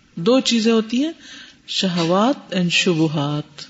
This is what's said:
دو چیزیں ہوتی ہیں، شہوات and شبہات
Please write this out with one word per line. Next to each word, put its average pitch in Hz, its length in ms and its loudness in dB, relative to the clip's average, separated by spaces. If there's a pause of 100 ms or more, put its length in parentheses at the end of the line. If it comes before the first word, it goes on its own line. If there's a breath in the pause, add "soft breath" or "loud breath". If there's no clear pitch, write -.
(160)
دو 220 240 2
چیزیں 233 340 2
ہوتی 226 300 0
ہیں، 320 80 -4 (560 loud breath)
شہوات 190 880 0
and 180 140 0
شبہات 151 1000 -2